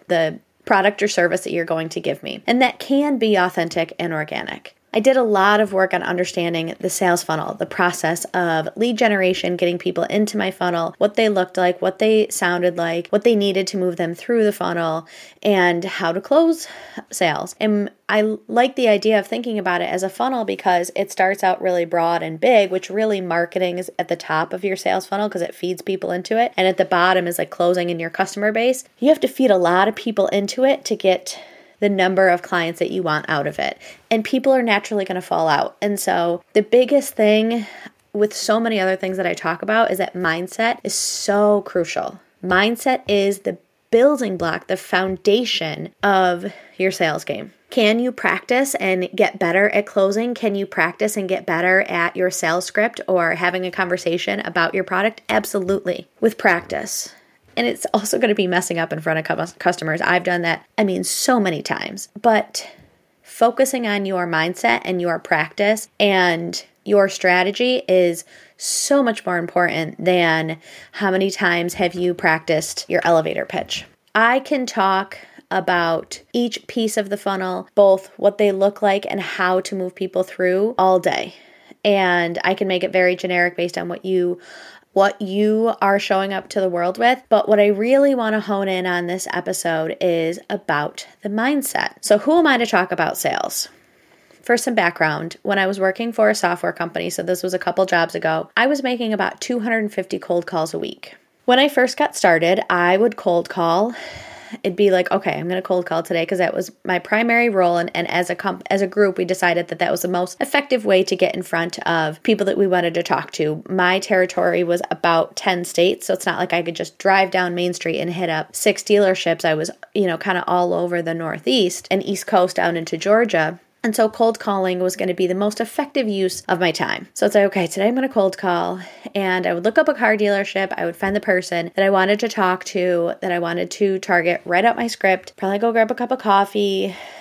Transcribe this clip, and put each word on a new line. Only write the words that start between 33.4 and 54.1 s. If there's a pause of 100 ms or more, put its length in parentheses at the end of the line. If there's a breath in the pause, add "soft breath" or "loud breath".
of
it. (320 loud breath)
And
people
are
naturally
gonna
fall
out.
And
so (120)
the
biggest
thing (480 loud breath)
with
so
many
other
things
that
I
talk
about
is
that
mindset
is
so
crucial. (220)
Mindset
is
the (340)
building
block,
the
foundation (120)
of (320 loud breath)
your
sales
game. (200)
Can
you
practice
and
get
better
at
closing?
Can
you
practice
and
get
better
at
your
sales
script
or
having
a
conversation